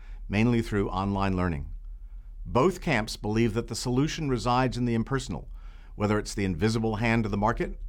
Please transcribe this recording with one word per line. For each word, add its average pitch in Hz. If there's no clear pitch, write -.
mainly 113
through 104
online 98
learning. 87
Both 151
camps 113
believe 110
that 117
the 117
solution 139
resides 123
in 123
the 117
impersonal, 101
whether 104
it's 107
the 101
invisible 110
hand 113
of 104
the 104
market 110